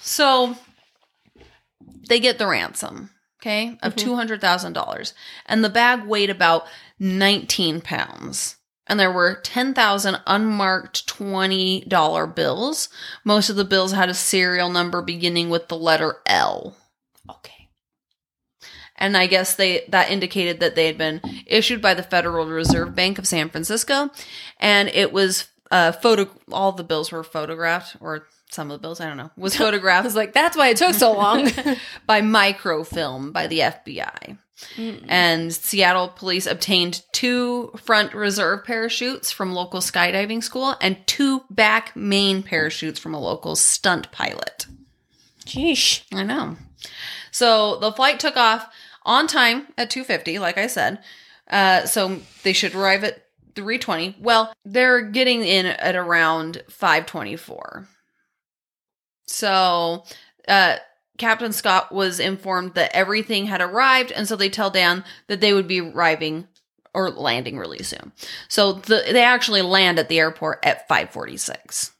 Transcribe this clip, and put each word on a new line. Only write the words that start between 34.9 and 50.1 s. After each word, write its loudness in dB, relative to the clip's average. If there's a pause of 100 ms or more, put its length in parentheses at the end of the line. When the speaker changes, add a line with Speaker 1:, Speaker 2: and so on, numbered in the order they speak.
Speaker 1:
And 2
Seattle 2
police -6
obtained -2 (100)
two -2 (140)
front 0
reserve -2
parachutes -6
from -6
local -6
skydiving 0
school -4
and 0 (100)
two 0
back 2
main 2
parachutes -4
from -12
a -8
local -4
stunt 0
pilot. -8 (800)
Speaker 2:
Sheesh. 0 (100)
Speaker 1:
I -6
know. -6 (760)
So 4
the -2
flight 2
took -2
off 4 (380)
on 4
time 2 (100)
at -4
two -8
fifty, -4